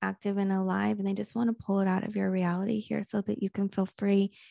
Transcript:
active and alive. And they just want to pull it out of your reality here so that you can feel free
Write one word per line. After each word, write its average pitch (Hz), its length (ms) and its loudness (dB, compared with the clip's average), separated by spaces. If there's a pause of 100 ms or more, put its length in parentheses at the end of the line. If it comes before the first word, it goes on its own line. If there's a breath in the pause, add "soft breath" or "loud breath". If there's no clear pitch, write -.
active 196 360 -2
and 196 140 2
alive. 190 480 0
And 196 80 -2
they 196 60 0
just 208 220 -6
want 233 140 2
to 226 160 -4
pull 196 160 2
it 190 60 2
out 185 180 2
of 214 100 -4
your 190 160 0
reality 185 480 0
here 214 240 -4
so 208 180 -4
that 208 220 -4
you 190 60 0
can 196 200 -2
feel 190 180 0 (100)
free 196 340 4 (200 loud breath)